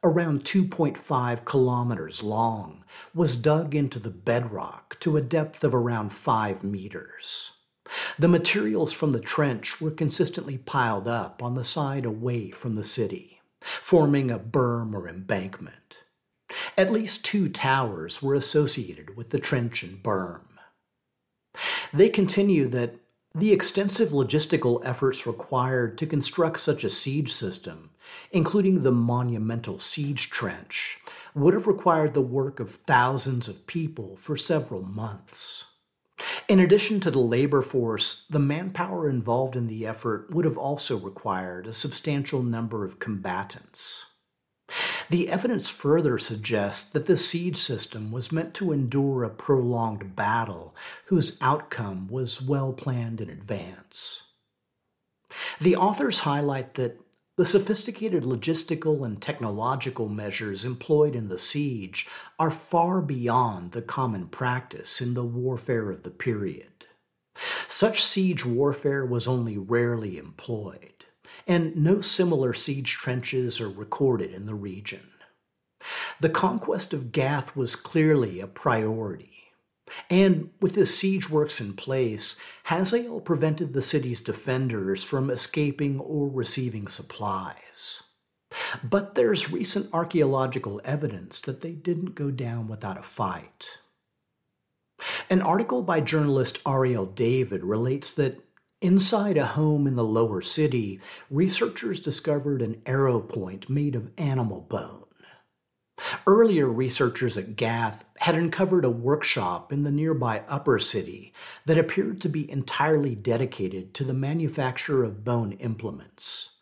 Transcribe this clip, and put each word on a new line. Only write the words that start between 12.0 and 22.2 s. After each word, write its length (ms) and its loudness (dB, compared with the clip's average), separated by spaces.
away 480 -4
from 240 -6
the 80 -4
city, 560 -4
forming 680 4
a 80 -2
berm 560 0
or 140 -8
embankment. 920 -8
At 120 6
least 340 0
two 240 2
towers 760 0
were 140 2
associated 800 0
with 140 -14
the 100 0
trench 440 -2
and 200 -14
berm. 380 -2
They 160 8
continue 600 4